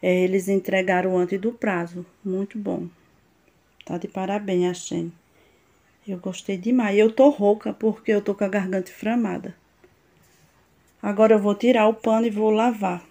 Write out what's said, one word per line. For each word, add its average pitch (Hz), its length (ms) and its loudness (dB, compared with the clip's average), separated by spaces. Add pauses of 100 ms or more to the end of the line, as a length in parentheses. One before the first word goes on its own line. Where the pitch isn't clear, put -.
é, 180 240 2
eles 185 240 0
entregaram 190 680 0
antes 180 240 0
do 220 100 -4
prazo. 180 540 -6 (180)
Muito 196 360 -6
bom. 175 280 -6 (960)
Tá - 140 -10
de 175 100 -10
parabéns, 190 640 -2
a 180 60 -4
Shein. 170 360 -8 (960)
Eu 190 120 -8
gostei 185 380 -8
demais. 214 400 0
Eu 220 140 6
tô 262 180 6
rouca 208 440 0
porque 220 380 -4
eu 202 100 2
tô 202 140 -4
com 196 80 -4
a 202 40 -2
garganta 190 440 -4
inflamada. 208 640 -4 (1500)
Agora 208 320 4
eu 214 60 6
vou 202 160 0
tirar 214 320 4
o 220 80 4
pano 226 320 0
e - 20 0
vou 214 220 0
lavar. 214 600 0